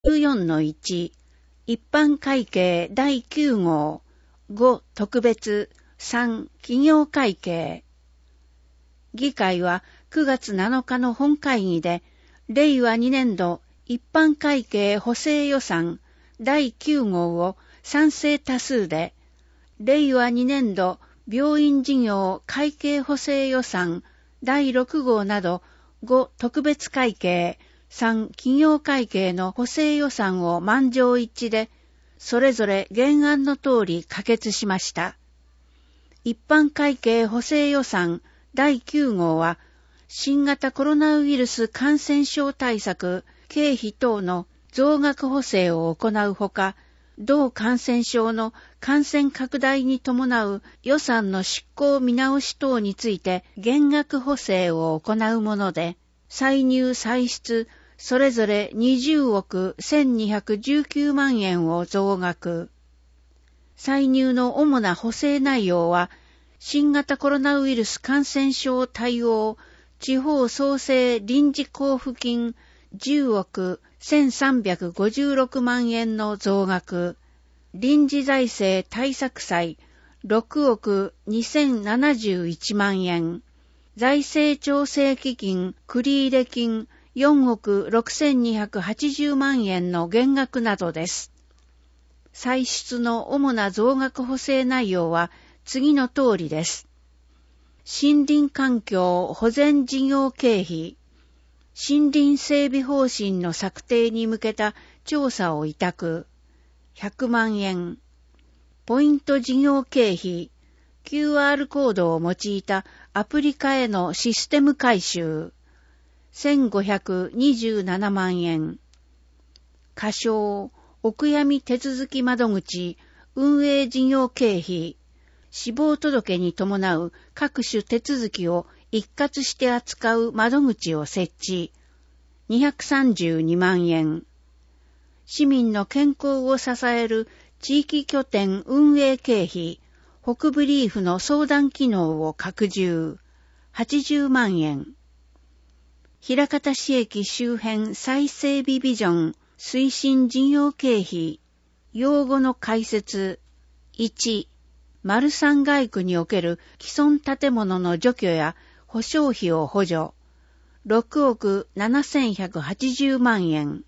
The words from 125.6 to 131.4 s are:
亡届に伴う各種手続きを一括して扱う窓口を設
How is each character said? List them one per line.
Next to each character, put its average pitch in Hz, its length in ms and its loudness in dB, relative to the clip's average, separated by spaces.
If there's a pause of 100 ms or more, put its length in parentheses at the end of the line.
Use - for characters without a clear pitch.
亡 302 240 2
届 254 400 -2
に 175 160 -2
伴 190 460 -2
う 170 140 -6 (200)
各 285 300 -4
種 214 200 -4
手 233 180 -2
続 247 280 -4
き 175 200 -4
を 170 180 -2 (260)
一 214 240 -4
括 285 260 -4
し - 120 -6
て 247 160 0
扱 240 460 -2
う 233 160 0
窓 240 300 2
口 208 320 0
を 151 120 -4
設 - 340 -4